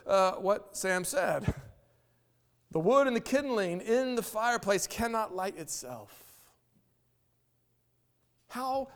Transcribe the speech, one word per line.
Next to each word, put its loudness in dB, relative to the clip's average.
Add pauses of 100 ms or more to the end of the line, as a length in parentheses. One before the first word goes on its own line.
uh, 4
what -2
Sam 0
said. 0
<laughs> -14 (1080)
The -2
wood 6
and 2
the 0
kindling 0
in 0
the -2
fireplace 0
cannot -2
light -4
itself. -12 (2250)
How -2